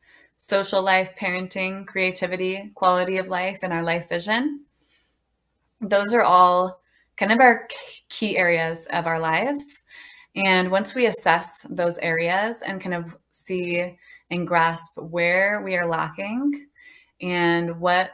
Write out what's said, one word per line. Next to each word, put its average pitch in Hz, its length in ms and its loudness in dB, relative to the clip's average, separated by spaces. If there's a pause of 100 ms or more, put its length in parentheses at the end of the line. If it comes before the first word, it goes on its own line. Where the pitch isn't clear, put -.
(380)
social 196 440 0
life, 185 340 0
parenting, 190 720 -6
creativity, 185 880 -4
quality 185 440 2
of 185 100 -4
life, 185 340 -4
and 185 100 -4
our 165 120 -2
life 170 260 -2
vision. 226 560 -2 (1120)
Those 202 340 2
are 233 100 6
all 180 580 6 (340)
kind 202 160 0
of 233 80 4
our 233 280 6
k-, - 100 -14 (320)
key - 280 -2
areas 165 520 0
of 165 160 -2
our 165 140 0
lives. 202 440 0 (720)
And 185 360 2
once 196 240 0
we 247 100 2
assess - 540 0 (100)
those 170 300 -2
areas 175 640 -2
and 190 200 -8
kind 180 120 -4
of 170 220 -8 (160)
see 180 680 -4 (340)
and 175 160 -2
grasp 165 500 0
where 175 640 0
we 190 140 -4
are 175 120 -2
lacking 202 800 -4 (540)
and 170 580 0
what 180 340 2